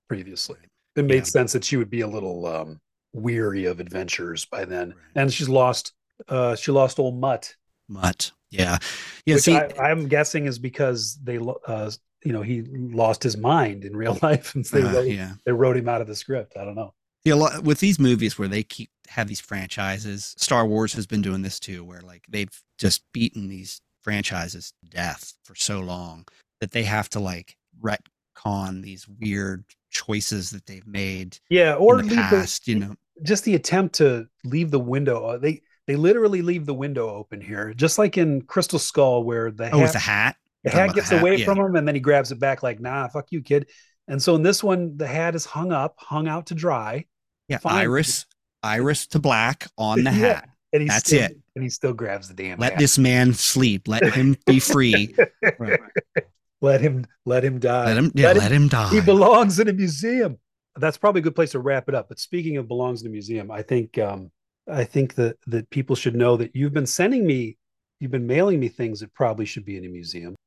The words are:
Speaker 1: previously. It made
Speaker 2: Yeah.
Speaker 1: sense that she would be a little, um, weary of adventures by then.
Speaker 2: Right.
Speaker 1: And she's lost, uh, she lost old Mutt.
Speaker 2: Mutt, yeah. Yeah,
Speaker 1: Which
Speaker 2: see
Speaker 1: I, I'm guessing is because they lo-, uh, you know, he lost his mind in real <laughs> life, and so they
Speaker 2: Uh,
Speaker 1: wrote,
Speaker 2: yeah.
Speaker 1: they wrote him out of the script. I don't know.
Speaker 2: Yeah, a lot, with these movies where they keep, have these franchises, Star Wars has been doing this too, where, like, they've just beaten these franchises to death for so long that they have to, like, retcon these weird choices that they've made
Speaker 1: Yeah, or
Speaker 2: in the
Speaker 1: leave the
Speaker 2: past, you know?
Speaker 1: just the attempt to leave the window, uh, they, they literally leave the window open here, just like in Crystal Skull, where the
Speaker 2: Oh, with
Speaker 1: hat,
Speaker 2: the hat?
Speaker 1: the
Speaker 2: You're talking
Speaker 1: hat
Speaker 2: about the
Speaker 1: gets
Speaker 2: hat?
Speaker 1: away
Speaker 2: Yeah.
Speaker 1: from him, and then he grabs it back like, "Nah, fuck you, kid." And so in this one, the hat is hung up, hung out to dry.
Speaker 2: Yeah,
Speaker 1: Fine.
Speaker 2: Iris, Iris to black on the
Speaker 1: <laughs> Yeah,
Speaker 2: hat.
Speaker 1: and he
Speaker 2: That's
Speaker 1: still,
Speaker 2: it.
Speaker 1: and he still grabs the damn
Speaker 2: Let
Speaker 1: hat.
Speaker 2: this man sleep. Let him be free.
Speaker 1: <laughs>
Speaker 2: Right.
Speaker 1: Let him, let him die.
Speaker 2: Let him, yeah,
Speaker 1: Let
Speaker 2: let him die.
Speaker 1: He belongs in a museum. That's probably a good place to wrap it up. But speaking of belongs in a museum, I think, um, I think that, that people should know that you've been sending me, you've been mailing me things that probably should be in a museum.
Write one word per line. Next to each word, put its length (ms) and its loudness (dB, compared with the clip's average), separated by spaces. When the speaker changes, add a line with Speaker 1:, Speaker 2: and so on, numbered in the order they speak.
Speaker 1:
previously. 520 -10
It 80 0
made 140 2
Speaker 2:
Yeah. 80 0
Speaker 1:
sense 260 0
that 140 -4
she 100 -4
would 140 -2
be 120 -4
a 60 -4
little, 380 -8
um, 340 -10
weary 520 -4
of 160 -4
adventures 640 -8
by 180 -10
then. 280 -8
Speaker 2:
Right. 60 -20
Speaker 1:
And 180 0
she's 160 -4
lost, 420 2
uh, 260 -2
she 160 -4
lost 280 2
old 200 -2
Mutt. 340 -4
Speaker 2:
Mutt, 420 -4
yeah. 260 0
Yeah, 100 4
Speaker 1:
Which 80 4
Speaker 2:
see 120 6
Speaker 1:
I, 120 2
I'm 280 0
guessing 380 0
is 140 -6
because 640 -4
they 140 -6
lo-, 300 -6
uh, 240 -6
you 100 -4
know, 80 -4
he 220 -4
lost 600 -2
his 140 0
mind 460 0
in 120 -12
real 240 -2
<laughs> 40 -4
life, 320 2
and 100 -4
so 120 0
they 60 4
Speaker 2:
Uh, 100 2
Speaker 1:
wrote, 140 2
Speaker 2:
yeah. 260 -6
Speaker 1:
they 60 0
wrote 260 2
him 120 -4
out 120 -2
of 60 -8
the 80 -12
script. 420 -8
I 80 -12
don't 100 -12
know. 180 -12
Speaker 2:
Yeah, 80 4
a 20 6
lot, 280 2
with 160 2
these 200 2
movies 400 2
where 80 -4
they 160 -4
keep, 260 -16
have 180 -6
these 140 -12
franchises, 960 -8
Star 280 2
Wars 280 0
has 120 -8
been 160 -2
doing 200 -4
this 180 -10
too, 240 -16
where, 180 -20
like, 280 -20
they've 320 -8
just 340 0
beaten 380 -4
these 320 -16
franchises 720 -6
to 60 -20
death 440 -8
for 120 -20
so 260 -4
long 440 -12
that 100 -8
they 120 -2
have 260 -2
to, 100 -6
like, 380 -8
retcon 1000 -8
these 260 -18
weird 580 -6
choices 640 -4
that 160 -18
they've 200 -20
made 520 -8
Speaker 1:
Yeah, 260 6
or 200 8
Speaker 2:
in 20 2
the 60 0
Speaker 1:
leave 260 0
the 100 6
Speaker 2:
past, 280 -6
you 80 0
know? 200 -4
Speaker 1:
just 220 0
the 100 2
attempt 400 0
to 320 2
leave 280 -2
the 80 2
window, 460 -2
uh, 120 -6
they, 240 -4
they 80 -2
literally 460 4
leave 240 -2
the 80 -4
window 360 -4
open 320 -12
here, 320 -10
just 240 2
like 200 2
in 260 2
Crystal 360 0
Skull, 440 2
where 280 -2
the 200 -8
Speaker 2:
Oh, 80 6
with 80 6
Speaker 1:
hat, 60 0
Speaker 2:
the 60 0
hat? 380 0
Speaker 1:
the 60 0
Speaker 2:
You're 20 -4
talking 100 4
Speaker 1:
hat 80 4
Speaker 2:
about 80 -2
the 40 0
Speaker 1:
gets 140 -2
Speaker 2:
hat? 60 6
Speaker 1:
away 160 4
Speaker 2:
Yeah. 80 2
Speaker 1:
from 140 2
him, 160 0
and 120 2
then 80 0
he 60 -2
grabs 300 4
it 80 -8
back 240 0
like, 160 -4
"Nah, 280 -6
fuck 240 -10
you, 100 -6
kid." 280 0
And 140 -4
so 140 4
in 80 2
this 200 2
one, 340 0
the 100 -4
hat 280 -2
is 100 -6
hung 260 -6
up, 260 -2
hung 300 -6
out 200 -6
to 80 -10
dry. 500 -4
Speaker 2:
Yeah, 120 -4
Speaker 1:
Fine. 180 -2
Speaker 2:
Iris, 480 0
Iris 440 0
to 120 2
black 480 2
on 260 2
the 80 2
Speaker 1:
<laughs> 60 4
Yeah, 240 4
Speaker 2:
hat. 80 -20
Speaker 1:
and 100 4
he 60 0
Speaker 2:
That's 200 2
Speaker 1:
still, 140 6
Speaker 2:
it. 140 -4
Speaker 1:
and 80 -8
he 60 -4
still 240 -4
grabs 340 -8
the 60 -20
damn 260 -10
Speaker 2:
Let 140 0
Speaker 1:
hat. 60 -2
Speaker 2:
this 180 4
man 360 6
sleep. 540 2
Let 180 2
him 300 4
be 140 8
free. 600 2
Speaker 1:
<laughs> 400 2
Speaker 2:
Right. 200 0
Speaker 1:
Let 200 4
him, 240 0
let 180 2
him 160 -2
die. 260 2
Speaker 2:
Let 120 2
him, 180 2
yeah, 120 6
Speaker 1:
Let 100 8
Speaker 2:
let 140 4
him 160 6
die. 280 2
Speaker 1:
He 60 6
belongs 580 6
in 80 4
a 60 0
museum. 640 -2
That's 220 -2
probably 220 2
a 40 -2
good 120 0
place 160 0
to 80 -4
wrap 300 -2
it 60 0
up. 140 -4
But 100 -18
speaking 380 -6
of 100 -6
belongs 340 -4
in 60 -12
a 40 -10
museum, 400 -8
I 120 -10
think, 340 -2
um, 340 -4
I 160 -2
think 320 -2
that, 220 -2
that 220 -4
people 260 -2
should 200 -2
know 220 4
that 180 -4
you've 180 -2
been 120 0
sending 400 0
me, 320 -2
you've 120 -8
been 160 -2
mailing 320 2
me 100 0
things 300 -6
that 140 -18
probably 320 -2
should 200 -10
be 120 -10
in 80 -12
a 40 -12
museum. 460 -14